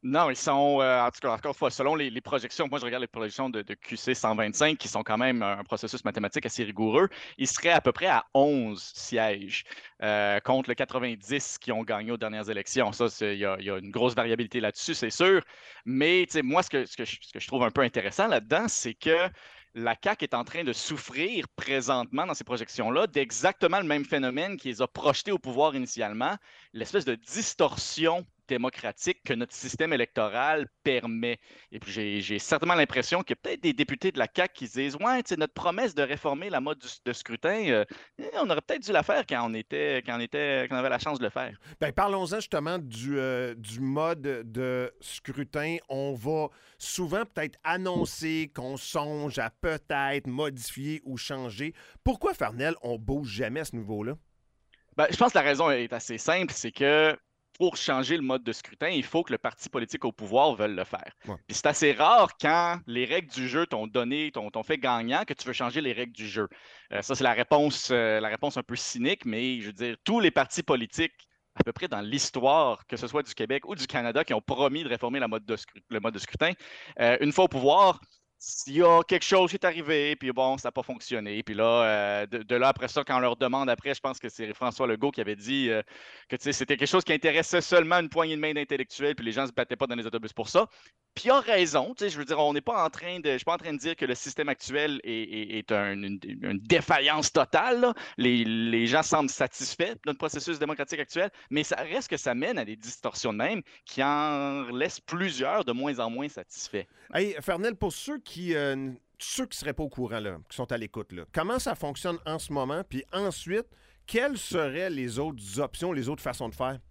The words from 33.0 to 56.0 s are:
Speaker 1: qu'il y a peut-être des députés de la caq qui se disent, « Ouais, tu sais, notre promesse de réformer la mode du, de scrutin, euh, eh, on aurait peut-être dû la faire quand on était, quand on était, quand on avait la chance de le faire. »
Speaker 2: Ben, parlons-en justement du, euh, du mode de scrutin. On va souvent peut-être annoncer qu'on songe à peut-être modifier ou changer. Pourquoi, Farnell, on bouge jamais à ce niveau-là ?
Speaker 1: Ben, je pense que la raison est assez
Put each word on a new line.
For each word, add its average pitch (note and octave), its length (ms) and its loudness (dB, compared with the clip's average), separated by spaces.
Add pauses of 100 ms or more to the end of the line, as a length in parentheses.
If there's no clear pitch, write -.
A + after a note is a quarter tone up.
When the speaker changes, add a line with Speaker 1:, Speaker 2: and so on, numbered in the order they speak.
Speaker 1:
qu'il - 120 -4
y - 40 -10
a - 40 -20
peut-être - 200 -6
des D#3+ 100 2
députés C#3+ 400 -2
de C3+ 60 -6
la A2+ 100 2
caq F3+ 240 0
qui C3 140 -10
se - 120 -12
disent, « C#3 220 -2
Ouais, B3 220 2
tu - 80 -8
sais, F3+ 60 0
notre D#3 180 -2
promesse F3+ 400 0
de C#3+ 80 2
réformer C#3+ 480 -2
la D3 100 0
mode D3 180 -4
du, B2 100 -16 (160)
de A#2+ 80 -2
scrutin, D#3+ 460 -2 (100)
euh, A2 160 4 (340)
eh, - 60 -10 (180)
on F#3 80 0
aurait D#3+ 100 2
peut-être D4 220 -4
dû G#3 100 -4
la D#3 100 6
faire G#3+ 240 2
quand A#2+ 220 -2
on A2+ 60 -6
était, C#3+ 500 -2
quand A#2+ 120 -4
on A#2+ 40 -4
était, C3+ 480 -2
quand C3+ 80 -4
on - 20 -2
avait B2+ 120 0
la B2 80 0
chance D3 200 -4
de A#2+ 60 -2
le G2+ 60 0
faire. » B2 260 -6 (240)
Speaker 2:
Ben, D3+ 120 -2
parlons-en F#3+ 440 0
justement F3 420 -4
du, C3+ 400 -6
euh, B2+ 360 -2
du A2+ 260 -12
mode D3+ 420 -2
de B2+ 800 -4
scrutin. D3 760 -6 (100)
On C#3 240 -4
va C#3+ 360 -2 (300)
souvent F#3 460 -4
peut-être D#3 400 -8
annoncer E3 880 -2
qu'on C3 220 -8
songe D3 600 -4
à A2+ 120 -2
peut-être C#3+ 760 -2
modifier C#3 800 -6
ou C3 120 -8
changer. C3 560 -8 (320)
Pourquoi, D#4 300 2
Farnell, B2+ 480 -2
on A#2+ 160 -2
bouge B2+ 320 -4
jamais A#2 300 -4
à D#3 40 -6
ce B2+ 120 -10
niveau-là ? G#2+ 380 -6 (840)
Speaker 1:
Ben, D3+ 140 4
je D#3+ 60 -2
pense A#3+ 160 6
que G3 60 8
la C#3+ 60 6
raison D3 260 6
est A#2+ 240 2
assez A2+ 240 -6